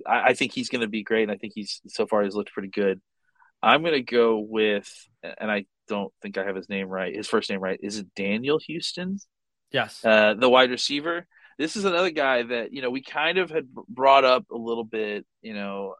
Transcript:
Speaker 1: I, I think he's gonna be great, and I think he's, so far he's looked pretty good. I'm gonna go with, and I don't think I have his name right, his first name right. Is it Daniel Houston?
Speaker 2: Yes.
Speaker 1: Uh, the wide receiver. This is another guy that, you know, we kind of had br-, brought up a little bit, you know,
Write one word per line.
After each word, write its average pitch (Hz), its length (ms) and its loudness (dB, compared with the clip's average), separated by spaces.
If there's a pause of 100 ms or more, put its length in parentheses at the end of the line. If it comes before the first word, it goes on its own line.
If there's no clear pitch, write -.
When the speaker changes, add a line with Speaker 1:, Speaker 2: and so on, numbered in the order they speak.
Speaker 1:
I, 117 260 2
I 123 40 2
think 131 180 -2
he's 127 160 -6
gonna 120 200 -2
be 107 160 -4
great, 110 180 2
and 104 80 0
I 101 60 -4
think 104 180 -14
he's, - 320 -10
so 107 220 -4
far 104 160 2
he's 98 100 -4
looked 104 180 -6
pretty 98 180 -10
good. 98 300 0 (640)
I'm 143 220 6
gonna 156 160 2
go 117 380 4
with, 107 520 0 (320)
and 95 280 -8
I 104 160 -2 (200)
don't 101 240 -4 (120)
think 101 160 -8
I 98 80 -2
have 98 100 -4
his 95 140 -10
name 98 180 -6
right, 92 260 -4
his 107 140 -8
first 107 220 0
name 98 100 -4
right. 95 220 -2
Is 104 160 -6
it 98 160 -8
Daniel 113 440 -2
Houston? 180 600 -8 (520)
Speaker 2:
Yes. 120 320 -4
Speaker 1:
Uh, 107 300 6
the 117 160 4
wide 127 220 8
receiver. 143 560 -4 (320)
This 156 180 -6
is 196 80 -4
another 180 240 2
guy 135 340 0
that, 117 300 -6
you 139 80 -10
know, 127 80 -4
we 127 140 -4
kind 160 340 -4
of 180 140 0
had 151 180 -4
br-, 117 180 -16
brought 135 380 6
up 127 260 4
a - 60 -6
little 117 280 -6
bit, 107 420 -6 (160)
you 113 100 -14
know, 101 480 -8